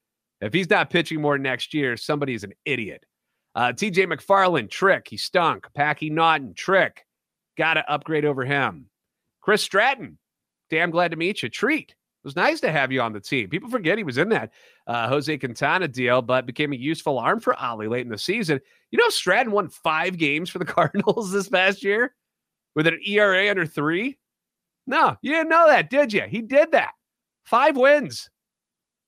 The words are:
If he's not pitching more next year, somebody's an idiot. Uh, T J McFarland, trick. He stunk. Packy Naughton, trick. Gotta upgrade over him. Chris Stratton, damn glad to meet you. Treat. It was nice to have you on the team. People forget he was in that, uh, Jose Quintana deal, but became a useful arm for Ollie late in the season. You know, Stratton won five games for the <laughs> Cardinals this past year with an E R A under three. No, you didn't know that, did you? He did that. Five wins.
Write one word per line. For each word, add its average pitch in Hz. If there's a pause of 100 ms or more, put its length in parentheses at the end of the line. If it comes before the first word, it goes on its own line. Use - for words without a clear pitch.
(400)
If 104
he's 175
not 180
pitching 160
more 147
next 131
year, 135
somebody's 131
an 98 (100)
idiot. 117 (480)
Uh, 123
T 214
J 190
McFarland, 170
trick. 180
He 107
stunk. 156
Packy 147
Naughton, 151
trick. 175 (520)
Gotta 156
upgrade 147
over 135
him. 131 (520)
Chris 202
Stratton, 208 (520)
damn 165
glad 170
to 165
meet 175
you. 123
Treat. 269
It - (280)
was 139
nice 262
to 226
have 139
you 131
on 117
the 104
team. 107
People 202
forget 208
he 226
was 127
in 175
that, 131 (340)
uh, 117
Jose 147
Quintana 147
deal, 123
but 127
became 143
a 139
useful 143
arm 151
for -
Ollie 113
late 123
in 120
the 107
season. 175 (320)
You -
know, 466
Stratton 220
won 202
five 170
games 156
for 185
the 180
<laughs> -
Cardinals 185
this 196
past 190
year 214 (640)
with 156
an 165
E 202
R 208
A 190
under 190
three. 165 (640)
No, 262
you 247
didn't 320
know 330
that, 196
did 269
you? 180
He 190
did 285
that. 185 (520)
Five 277
wins. 254 (800)